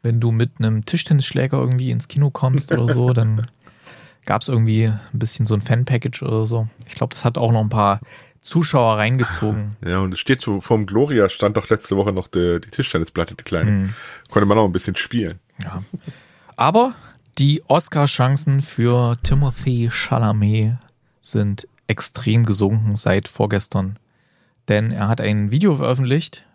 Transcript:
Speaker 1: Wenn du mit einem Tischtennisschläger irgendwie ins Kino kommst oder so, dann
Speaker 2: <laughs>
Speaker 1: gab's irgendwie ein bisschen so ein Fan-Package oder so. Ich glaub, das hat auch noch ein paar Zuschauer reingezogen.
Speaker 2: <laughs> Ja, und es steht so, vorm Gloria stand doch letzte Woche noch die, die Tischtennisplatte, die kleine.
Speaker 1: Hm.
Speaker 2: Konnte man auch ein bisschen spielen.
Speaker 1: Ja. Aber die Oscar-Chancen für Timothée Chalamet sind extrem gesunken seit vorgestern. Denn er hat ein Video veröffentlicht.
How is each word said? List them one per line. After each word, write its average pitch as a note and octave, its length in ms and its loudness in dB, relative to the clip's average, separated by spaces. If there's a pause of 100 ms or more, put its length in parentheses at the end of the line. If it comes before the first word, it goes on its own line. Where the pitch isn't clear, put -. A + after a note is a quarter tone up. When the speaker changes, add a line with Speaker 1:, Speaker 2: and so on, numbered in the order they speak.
Speaker 1:
Wenn A#2 180 0
du A#2 120 2
mit A2+ 260 0
einem A2 280 0
Tischtennisschläger C3+ 720 0
irgendwie B2+ 320 0
ins A#2 180 -4
Kino C#3+ 220 0
kommst C3 420 0
oder A#2+ 220 2
so, B2 180 2
dann A2+ 340 0 (400)
Speaker 2:
<laughs> - 380 -20
Speaker 1:
gab's G#2 240 -2
irgendwie A2+ 380 2
ein G#2+ 120 0 (140)
bisschen A2+ 340 -2
so A2 80 0
ein G2+ 80 0
Fan-Package A#2 600 -2
oder A2 240 -2
so. A2+ 220 -2 (180)
Ich - 80 -18
glaub, - 160 -2
das - 160 -10
hat A#2+ 120 2
auch A#2 140 2
noch A2+ 80 4
ein G#2+ 100 0
paar G#2 300 2 (420)
Zuschauer B2+ 560 2
reingezogen. G#2+ 840 0
Speaker 2:
<laughs> - 40 -12
Ja, F2 160 0
und F#2+ 120 -2
es - 80 -8
steht C3 200 0
so, G2 200 -2
vorm A2 260 0
Gloria A2 420 2
stand G#2 280 0
doch G#2 120 -4
letzte G#2 280 0
Woche G2 160 0
noch F#2 160 -6
die, F2 320 0
die - 100 -20
Tischtennisplatte, - 640 -4
die - 80 -20
kleine. F#2+ 280 -2
Speaker 1:
Hm. G2 240 0 (360)
Speaker 2:
Konnte G#2 160 2
man G#2 120 4
auch G#2+ 80 6
ein F2+ 60 0
bisschen F#2 220 -2
spielen. F#2 460 -4 (240)
Speaker 1:
Ja. F#2 180 -10 (760)
Aber A3+ 380 2 (440)
die C#3+ 280 2
Oscar-Chancen C#3 960 2
für A#2+ 520 0 (100)
Timothée C3 680 0
Chalamet G#2+ 880 0 (420)
sind G#2 460 -2 (220)
extrem - 580 0
gesunken G#2 500 0
seit G2+ 320 0
vorgestern. G2+ 680 -2 (680)
Denn G#2+ 240 0
er G2+ 160 -2
hat A#2 120 0
ein G#2 300 0
Video D#3+ 260 2
veröffentlicht. C3 680 -2 (100)